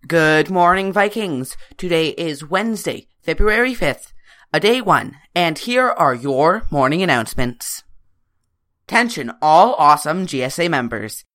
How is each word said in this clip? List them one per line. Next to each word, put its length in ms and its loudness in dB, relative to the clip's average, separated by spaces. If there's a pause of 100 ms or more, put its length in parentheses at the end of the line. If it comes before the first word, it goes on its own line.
Good 440 2
morning, 420 2
Vikings. 640 -2 (180)
Today 340 0
is 380 -8
Wednesday, 600 -4 (160)
February 500 0
fifth, 400 -4 (400)
a 60 2
day 200 2
one, 360 0 (180)
and 240 0
here 320 0
are 240 2
your 560 0
morning 320 0
announcements. 840 -4 (1040)
Attention 540 -2
all 320 6
awesome 540 2
G 160 -4
S 160 -6
A 100 0
members. 640 -6